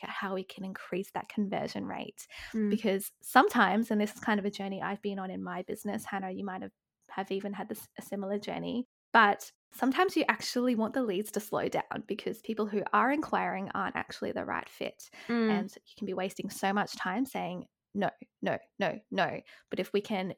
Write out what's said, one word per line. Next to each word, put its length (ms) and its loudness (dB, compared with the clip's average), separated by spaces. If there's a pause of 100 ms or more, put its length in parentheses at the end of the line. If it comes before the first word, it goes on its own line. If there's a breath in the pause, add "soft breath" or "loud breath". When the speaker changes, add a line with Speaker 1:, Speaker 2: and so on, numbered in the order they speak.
Speaker 1:
out 60 -8
how 240 -4
we 100 -2
can 220 -10
increase 460 -6
that 180 -6
conversion 560 -2
rate. 400 -8 (280 loud breath)
Speaker 2:
Mm. 160 2
Speaker 1:
Because 420 2 (100)
sometimes, 680 6
and 100 4
this 120 0
is 80 -14
kind 180 2
of 60 -2
a 40 2
journey 320 -6
I've 200 -4
been 180 -2
on 100 -4
in 140 -6
my 200 -6
business, 420 -6
Hannah, 260 -4
you 140 -6
might 160 -6
have, 100 -10 (380)
have 220 -4
even 220 -2
had 160 -6
this, 180 -8 (120)
a 20 -12
similar 380 -2
journey, 480 -4 (240)
but 400 6 (220)
sometimes 420 2
you 140 4
actually 460 2
want 180 0
the 100 2
leads 300 0
to 80 0
slow 260 0
down 400 -2
because 340 -4
people 240 -2
who 160 0 (120)
are 180 6
inquiring 640 0
aren't 220 -2
actually 340 -4
the 140 -2
right 240 -2
fit. 400 -8 (180 loud breath)
Speaker 2:
Mm. 240 4
Speaker 1:
And 220 0 (120)
you 120 -20
can 100 -6
be 60 -4
wasting 360 -4
so 240 0
much 220 0
time 300 0
saying, 420 -6 (260)
"No, 160 2 (320)
no, 160 0 (220)
no, 180 0 (140)
no." 300 0 (280 soft breath)
But 120 -2
if 100 -2
we 80 4
can, 380 -2